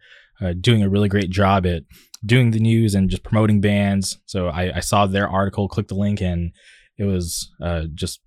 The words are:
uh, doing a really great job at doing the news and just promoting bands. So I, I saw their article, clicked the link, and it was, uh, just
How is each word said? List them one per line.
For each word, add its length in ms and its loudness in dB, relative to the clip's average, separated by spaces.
uh, 200 -4
doing 240 4
a 40 2
really 200 2
great 220 0
job 360 2
at 160 -2
doing 280 4
the 80 0
news 340 2
and 160 2
just 140 -4
promoting 360 2
bands. 680 0
So 220 -4
I, 280 -4
I 40 -4
saw 260 2
their 220 0
article, 400 -2
clicked 200 -6
the 80 -8
link, 240 0
and 320 -2
it 80 -6
was, 460 -4
uh, 320 -4
just 340 -10